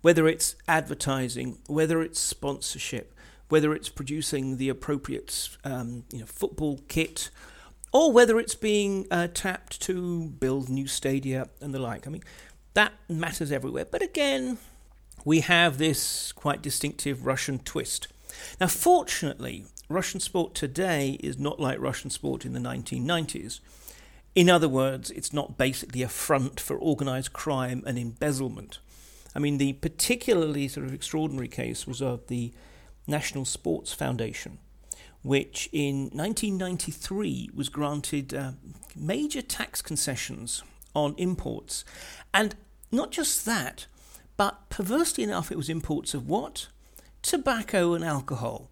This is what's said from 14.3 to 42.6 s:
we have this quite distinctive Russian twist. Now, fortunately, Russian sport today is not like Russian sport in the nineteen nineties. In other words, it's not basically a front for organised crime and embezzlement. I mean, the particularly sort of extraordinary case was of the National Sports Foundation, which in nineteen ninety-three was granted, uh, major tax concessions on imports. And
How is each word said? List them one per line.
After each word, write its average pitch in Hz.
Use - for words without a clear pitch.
we 156
have 170
this -
quite -
distinctive 139
Russian 131
twist. -
Now, 185
fortunately, -
Russian 180
sport -
today 143
is 135
not 143
like 127
Russian 131
sport 131
in 127
the 123
nineteen 123
nineties. 156
In 180
other 165
words, 131
it's -
not -
basically 127
a 123
front 135
for -
organised 131
crime 131
and 123
embezzlement. 120
I -
mean, 147
the 139
particularly 160
sort 135
of 131
extraordinary 139
case 120
was 127
of 123
the 120
National 143
Sports -
Foundation, 120
which -
in 139
nineteen 202
ninety-three 180
was 139
granted, 147
uh, 135
major 262
tax -
concessions -
on 147
imports. 170
And 208